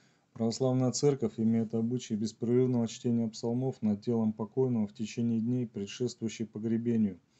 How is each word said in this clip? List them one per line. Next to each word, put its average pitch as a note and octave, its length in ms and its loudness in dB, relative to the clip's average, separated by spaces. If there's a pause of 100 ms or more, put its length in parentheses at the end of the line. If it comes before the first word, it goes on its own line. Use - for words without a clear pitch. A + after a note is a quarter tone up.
(340)
Православная B2+ 580 2
церковь C3+ 460 2
имеет A2+ 360 2
обычай A#2 420 -2
беспрерывного A#2 720 0
чтения A#2 400 0
псалмов B2 540 -4
над G#2 200 0
телом A2+ 320 0
покойного A2+ 540 0
в - 60 -10
течение A#2 460 -2
дней, A#2+ 280 0
предшествующих A2+ 800 -6
погребению. A2+ 720 0 (200)